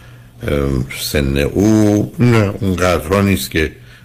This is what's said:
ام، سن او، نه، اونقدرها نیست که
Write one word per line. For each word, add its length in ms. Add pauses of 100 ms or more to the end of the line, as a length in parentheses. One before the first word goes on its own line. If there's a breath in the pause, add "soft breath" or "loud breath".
(480 loud breath)
ام، 380 (160)
سن 360
او، 800
نه، 420
اونقدرها 600
نیست 300
که 200 (340 loud breath)